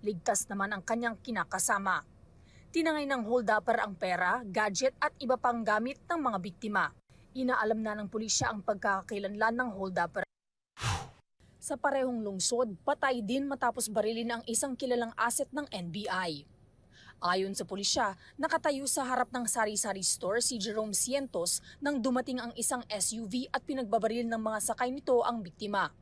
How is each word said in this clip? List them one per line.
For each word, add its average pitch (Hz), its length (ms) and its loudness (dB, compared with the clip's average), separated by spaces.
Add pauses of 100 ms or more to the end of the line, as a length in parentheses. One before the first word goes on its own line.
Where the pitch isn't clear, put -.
Ligtas 202 400 0
naman 196 240 -4
ang 202 160 -6
kanyang 233 320 -2
kinakasama. 196 880 0 (640)
Tinangay 311 400 0
ng 247 160 0
holdupper 220 560 2
ang 202 160 -6
pera, 180 480 2
gadget 208 560 0
at 294 160 2
iba 254 160 2
pang 240 320 0
gamit 220 400 2
ng 339 140 0
mga 240 180 0
biktima. 190 560 -2 (400)
Inaalam 226 480 2
na 214 160 -4
ng 208 80 -8
pulisya 226 480 -2
ang 202 80 -6
pagkakakilanlan 208 960 0
ng 247 160 0
holdupper. 185 480 -2 (1400)
Sa - 220 -4
parehong 262 400 2
lungsod, 208 640 0
patay 269 400 2
din 269 240 0
matapos 247 400 0
barilin 226 480 0
ang 226 80 -8
isang 240 320 0
kilalang 240 400 0
asset 240 340 0
ng 294 220 -4
N 175 160 -6
B 202 180 -6
I. 180 380 -2 (800)
Ayon 190 320 2
sa 196 80 -2
pulisya, 202 560 0 (160)
nakatayo 294 480 2
sa 285 240 2
harap - 240 2
ng 240 160 0
sari-sari 208 560 0
store 220 400 2
si 240 160 0
Jerome 214 320 -2
Cientos 247 720 0 (160)
nang 285 160 2
dumating 254 400 0
ang 240 160 -6
isang 240 400 -2
S 208 240 -2
U 226 80 -6
V 247 240 -4
at - 160 -2
pinagbabaril 233 640 0
ng 226 80 -2
mga 220 240 -2
sakay 247 320 -2
nito 262 320 4
ang 240 160 0
biktima. 202 480 -2 (140)